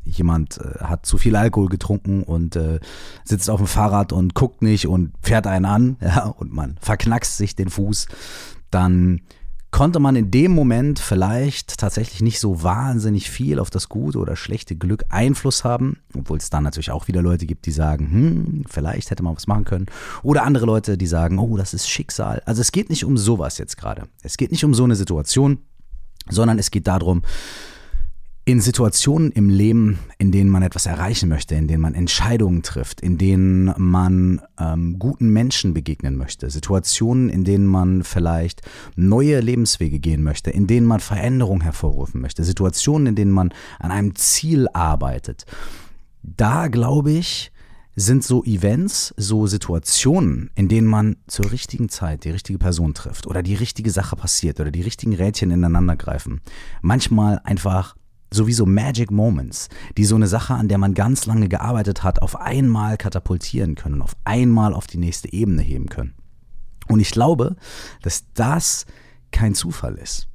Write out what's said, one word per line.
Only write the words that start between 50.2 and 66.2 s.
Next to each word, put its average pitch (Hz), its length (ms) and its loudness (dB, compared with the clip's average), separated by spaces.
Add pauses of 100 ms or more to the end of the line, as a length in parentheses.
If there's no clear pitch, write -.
in 98 140 2
denen 113 200 4
man 107 280 2 (100)
zur - 260 -2
richtigen 120 360 -4
Zeit 78 360 -6
die 78 60 -4
richtige 92 280 -6
Person 82 340 0
trifft - 340 -10
oder 92 160 -4
die 92 120 -2
richtige 110 360 -4
Sache 85 260 -4
passiert - 440 -4
oder 76 100 -2
die 85 120 -4
richtigen 110 320 -2
Rädchen 92 360 0
ineinander 87 460 4
greifen, - 440 -8 (420)
manchmal 107 600 2
einfach 95 500 -2 (380)
sowieso 110 340 2
Magic 110 460 0
Moments, 101 560 0 (280)
die 104 80 4
so 107 120 4
eine 110 100 6
Sache, 110 280 0
an 110 120 0
der 101 120 2
man 98 160 2
ganz 110 320 0
lange 110 220 2
gearbeitet 101 540 -2
hat, - 180 2
auf - 200 0
einmal 113 560 0
katapultieren 90 800 -4
können 71 200 -4
und 73 60 0
auf - 220 -2
einmal 113 500 4
auf 92 140 -8
die 85 100 -10
nächste 85 340 -4
Ebene 92 300 2
heben 65 260 -2
können. - 260 -8 (720)